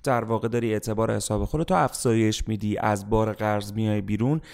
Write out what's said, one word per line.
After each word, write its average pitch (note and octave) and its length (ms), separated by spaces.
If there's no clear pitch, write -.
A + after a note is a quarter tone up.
در A#2+ 200
واقع A2 240
داری A#2 260
اعتبار A2 420
حساب G#2 300
خودتو E3 300
افزایش A2+ 720
می‌دی، G#2 300
از G2+ 320
بار A2 240
قرض G#2 400
میای G#2+ 280
بیرون A2 400